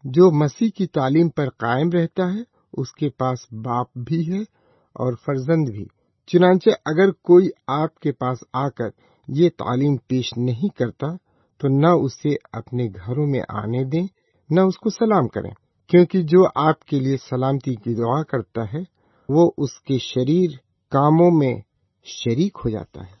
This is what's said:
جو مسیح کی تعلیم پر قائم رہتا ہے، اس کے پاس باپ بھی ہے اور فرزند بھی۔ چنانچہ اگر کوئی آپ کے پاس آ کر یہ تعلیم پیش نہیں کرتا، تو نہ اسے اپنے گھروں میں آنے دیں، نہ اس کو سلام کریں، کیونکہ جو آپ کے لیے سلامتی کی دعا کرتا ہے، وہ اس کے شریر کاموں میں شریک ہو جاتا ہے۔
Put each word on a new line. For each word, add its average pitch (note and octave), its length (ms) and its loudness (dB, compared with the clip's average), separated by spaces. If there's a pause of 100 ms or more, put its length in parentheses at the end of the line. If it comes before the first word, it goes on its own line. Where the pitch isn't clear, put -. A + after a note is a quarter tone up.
جو E3 260 4
مسیح D3+ 440 0
کی F#3 120 -2
تعلیم D3+ 420 2
پر C#3 220 -4
قائم B2 400 -2
رہتا F3+ 440 -2
ہے، G#3+ 60 -6 (320)
اس - 200 -8
کے D3 160 -4
پاس B2+ 440 -6
باپ A#2+ 420 -4
بھی D#3+ 380 -4
ہے G3 80 -4 (520)
اور B2+ 200 -4 (140)
فرزند C#3+ 420 -2
بھی۔ G2+ 160 -10 (420)
چنانچہ F3+ 440 4 (140)
اگر F3 280 2
کوئی F3 360 4 (180)
آپ D3+ 320 -4
کے D3 140 -4
پاس B2+ 260 -4 (140)
آ C3+ 160 -4
کر A2+ 200 -6 (400)
یہ D#3+ 200 2 (100)
تعلیم C3 380 0
پیش B2+ 400 -6
نہیں B2 420 -4
کرتا، B2 280 -4 (520)
تو C#3+ 100 -2
نہ C#3 180 2
اسے D3 420 0 (240)
اپنے A#2+ 340 -6
گھروں G#2+ 400 -6
میں C3+ 220 -2
آنے A2 360 -4
دیں، E3 220 -4 (440)
نہ E3+ 100 2
اس F#3+ 180 2
کو A3 120 -4
سلام G3 380 0
کریں، G2 220 -8 (360)
کیونکہ F3+ 360 4
جو F3 220 4 (100)
آپ D#3 300 0
کے C#3+ 160 -2
لیے C3+ 160 -2 (140)
سلامتی C3 440 -2
کی A#2 200 -6
دعا A#2 280 -2
کرتا A#2 400 -6 (100)
ہے، D#3+ 100 -8 (460)
وہ D#3+ 300 4
اس - 220 -6
کے C3+ 180 -2
شریر D3+ 520 0 (400)
کاموں D#3 400 4
میں C#3+ 240 2 (500)
شریک C#3 600 -4
ہو A#2+ 60 -2
جاتا F#2+ 300 -10
ہے۔ F#2+ 200 -20